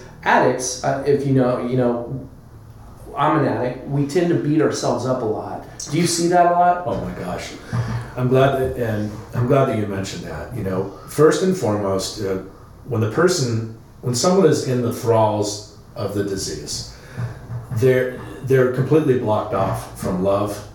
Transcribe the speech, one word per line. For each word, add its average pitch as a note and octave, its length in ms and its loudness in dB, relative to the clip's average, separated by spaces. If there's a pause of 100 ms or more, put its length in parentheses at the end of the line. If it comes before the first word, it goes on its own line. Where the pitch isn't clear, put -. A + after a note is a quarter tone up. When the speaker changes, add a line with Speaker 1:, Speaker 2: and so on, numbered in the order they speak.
(240)
Speaker 1:
addicts, B2+ 600 2
uh, C#3 240 -2
if C3+ 180 4
you C3+ 80 2
know, B2 320 2
you B2 120 -2
know, B2+ 500 0 (880)
I'm D3+ 220 2
an C3 80 2
addict, B2 400 -4
we C#3+ 180 0
tend F3 240 2
to D#3+ 60 4
beat D3 260 2
ourselves B2+ 460 0
up B2+ 160 0
a - 20 -2
lot. - 400 -4 (240)
Do C#3+ 80 -2
you F3 80 4
see E3+ 220 0
that F3 180 6
a E3+ 60 4
lot? F3 340 4
Speaker 2:
Oh - 160 -2
my F2+ 120 -6
gosh. F2+ 400 -8 (600)
I'm B2+ 120 0
glad C3 320 4
that, - 180 -2
and G#2 340 -2 (220)
I'm A#2+ 140 0
glad C3+ 220 4
that G#2+ 100 0
you G2+ 80 -2
mentioned F#2+ 380 -6
that. D#2+ 300 -10
You G#2 80 -6
know, F#2+ 280 -4 (160)
first - 340 6
and F#3 160 2
foremost, G2+ 640 -2
uh, F#2+ 160 -2 (480)
when A2+ 140 -2
the G#2+ 80 0
person, B2 680 0 (260)
when B2 120 -2
someone F#3 320 4
is - 220 2
in B2 160 0
the A2 100 -2
thralls G#2+ 840 0 (180)
of G2+ 180 -6
the G2+ 100 0
disease, - 720 -8 (800)
they're, B2+ 420 2 (240)
they're B2+ 300 4
completely C3 440 4
blocked G#2 380 -2
off - 440 -4
from F#2 240 -2
love. G2+ 520 -2